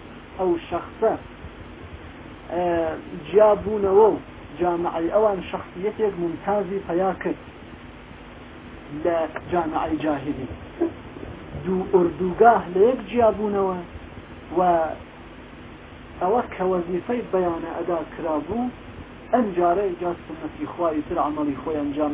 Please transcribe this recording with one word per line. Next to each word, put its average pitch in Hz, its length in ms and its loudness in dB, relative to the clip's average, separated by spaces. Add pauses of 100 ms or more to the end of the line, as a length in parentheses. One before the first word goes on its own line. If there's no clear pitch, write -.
(380)
ئەو 185 140 2 (180)
شەخسە، 175 440 0 (1400)
ئە، 180 120 0 (640)
جیابوونەوە 202 840 6
و 143 40 -2 (420)
جامعەی 170 540 0
ئەوان 208 260 6 (100)
شەخصیەتێک 196 640 -2 (100)
ممتازی 190 640 -2
پەیا 185 240 2 (100)
کرد 170 180 -4 (1600)
لە 170 140 2 (340)
جامعەی 160 520 0
جاهلی. 139 440 -2 (1160)
دوو 185 180 0 (120)
ئوردوگاه 185 680 8 (120)
لە 185 60 2 (100)
یەک 254 100 2 (100)
جیابوونەوە 202 680 2 (800)
و 180 40 6 (1600)
ئەوە 202 200 4 (120)
کە 190 180 -4
وەزیفەی 180 500 -2 (100)
بەیانە 170 460 0
ئەدا 170 220 -2 (140)
کرابوو، 165 560 -2 (640)
ئەم 247 120 4 (120)
جارە 175 280 4 (160)
جا 175 100 -2 (120)
سنەتی 156 480 -10
خوای 160 360 0
تر 175 100 -2 (100)
عملی 151 340 -2
خۆی 156 180 -2
ئەنجام 147 340 0